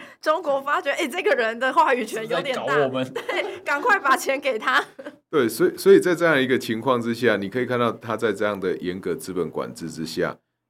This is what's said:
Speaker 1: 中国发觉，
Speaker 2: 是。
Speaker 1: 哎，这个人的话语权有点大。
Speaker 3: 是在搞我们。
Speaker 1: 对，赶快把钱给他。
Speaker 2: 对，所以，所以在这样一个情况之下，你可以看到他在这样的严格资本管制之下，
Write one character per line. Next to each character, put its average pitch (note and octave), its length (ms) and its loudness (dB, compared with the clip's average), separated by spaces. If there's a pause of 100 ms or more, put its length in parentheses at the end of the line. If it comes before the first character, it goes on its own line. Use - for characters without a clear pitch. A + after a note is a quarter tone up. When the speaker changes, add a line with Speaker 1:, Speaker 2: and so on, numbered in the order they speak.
(200)
Speaker 1:
中 D#4+ 220 0
国 C#4 180 0
发 C#4+ 220 -2
觉， C#4 140 -2
Speaker 2:
是。 F4 80 -2
Speaker 1:
哎， D4 40 -2
这 F4 140 -6
个 C#4+ 140 2
人 A#3 240 0
的 C4 120 0
话 D#4 220 4
语 B3 100 0
权 A3 240 -8
有 C4 140 -2
点 C4+ 140 -4
大。 - 80 -6
Speaker 3:
是 A#2+ 60 -4
在 - 100 2
搞 C#3 80 4
我 B2+ 40 -4
们。 C3 220 -4
Speaker 1:
对， - 500 -6
赶 C#4+ 160 -2
快 G4+ 200 2
把 C4+ 180 2
钱 C#4 240 -2
给 C4 160 -2
他。 B3+ 260 0 (460)
Speaker 2:
对， B2+ 180 2
所 F#3+ 200 2
以， - 100 -2
所 G3 160 8
以 F3 60 10
在 F3 160 2
这 E3+ 100 2
样 D3+ 160 4
一 B2+ 60 0
个 B2 100 2
情 A2 220 -4
况 B2 220 0
之 A#2 120 -2
下， A#2 220 2
你 G2 140 -2
可 B2 100 -4
以 B2 60 -2
看 B2 120 -2
到 A#2+ 140 2
他 A2+ 240 -6
在 A2 160 0
这 G2+ 140 -2
样 G#2 120 0
的 F#2 200 -2
严 F2+ 220 -6
格 F2+ 140 -4
资 F2+ 200 -8
本 E2 180 -2
管 B1 240 -8
制 D#2+ 160 -10
之 D#2+ 140 -8
下， D#2+ 300 -4 (340)